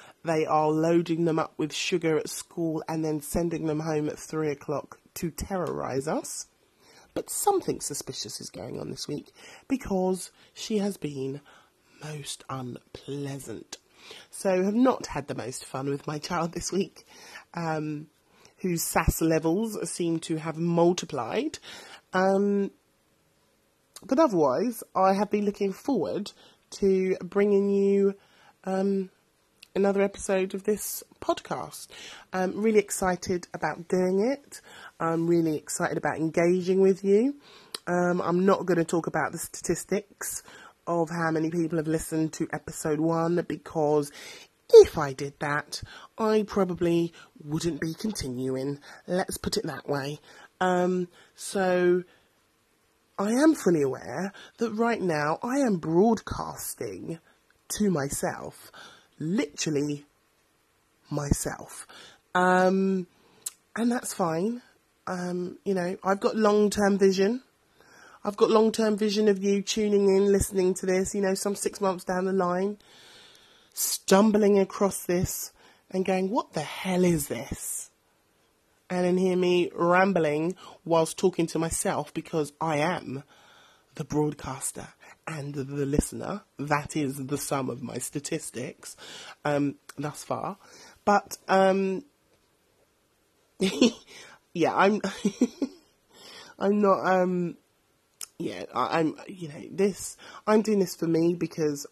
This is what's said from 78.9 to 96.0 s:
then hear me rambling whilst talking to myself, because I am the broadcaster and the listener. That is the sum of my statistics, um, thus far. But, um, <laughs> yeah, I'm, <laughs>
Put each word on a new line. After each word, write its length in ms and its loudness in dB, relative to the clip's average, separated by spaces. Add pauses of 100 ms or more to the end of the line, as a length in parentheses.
then 140 4
hear 180 2
me 380 2
rambling 800 2 (280)
whilst 340 2
talking 300 2
to 100 -4
myself, 560 -4
because 460 -4
I 180 0
am 460 -2 (680)
the 100 -8
broadcaster 840 -4 (380)
and 280 -10
the 320 -4
listener. 560 -4 (160)
That 380 -4
is 200 -2
the 220 -6
sum 320 -4
of 120 -10
my 160 -8
statistics, 1000 -8 (480)
um, 320 0 (200)
thus 260 -8
far. 360 -6 (460)
But, 340 2 (100)
um, 560 2 (1500)
<laughs> 0 -
yeah, 1160 0
I'm, 260 4 (800)
<laughs> 800 -20